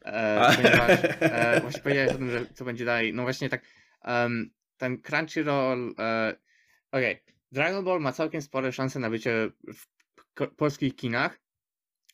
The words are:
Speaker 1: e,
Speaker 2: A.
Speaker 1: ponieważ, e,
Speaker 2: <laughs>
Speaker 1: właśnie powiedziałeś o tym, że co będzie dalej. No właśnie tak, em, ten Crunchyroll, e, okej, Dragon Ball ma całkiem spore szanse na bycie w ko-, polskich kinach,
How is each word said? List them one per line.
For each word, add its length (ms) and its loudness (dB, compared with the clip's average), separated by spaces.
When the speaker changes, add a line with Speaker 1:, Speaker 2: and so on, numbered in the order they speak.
Speaker 1:
e, 360 0
Speaker 2:
A. 140 8
Speaker 1:
ponieważ, 360 6
e, 400 2
Speaker 2:
<laughs> 20 -2
Speaker 1:
właśnie 200 -8
powiedziałeś 300 2
o 60 0
tym, 120 -4
że 240 -4
co 100 -14
będzie 200 -6
dalej. 300 0
No 80 -4
właśnie 260 -4
tak, 140 -6
em, 480 -2
ten 260 -6
Crunchyroll, 960 -2
e, 380 -2
okej, 300 0
Dragon 320 0
Ball 160 0
ma 120 -2
całkiem 300 -4
spore 300 -4
szanse 260 -4
na 120 -2
bycie 400 0
w 120 -20
ko-, 120 -4
polskich 400 0
kinach, 420 -2